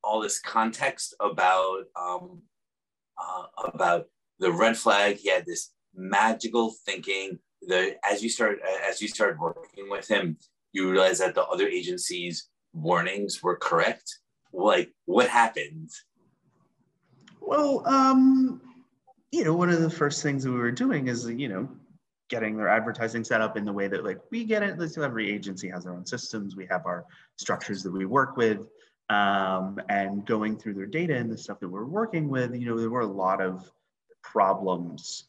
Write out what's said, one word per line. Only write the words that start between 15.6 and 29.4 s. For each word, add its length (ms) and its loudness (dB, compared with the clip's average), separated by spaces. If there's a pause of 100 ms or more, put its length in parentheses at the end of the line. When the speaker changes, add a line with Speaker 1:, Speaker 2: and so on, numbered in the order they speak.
Speaker 2:
Well, 440 2
um, 760 6 (680)
you 120 0
know, 100 4
one 160 4
of 120 4
the 80 4
first 340 -2
things 220 -2
that 60 0
we 60 0
were 140 0
doing 360 0
is, 220 -4
you 200 -4
know, 180 -6 (600)
getting 260 -4
their 140 0
advertising 540 0
set 180 2
up 160 -2
in 80 -4
the 80 -4
way 140 -2
that, 180 -4
like, 140 -4 (120)
we 140 -4
get 180 0
it. 280 -4
So 100 -8
every 300 -2
agency 380 -8
has 140 -10
their 100 -10
own 120 -12
systems. 500 -8
We 120 -12
have 180 -4
our 200 -6 (320)
structures 460 -6
that 80 -4
we 140 -2
work 320 2
with, 220 2 (500)
um, 680 2 (100)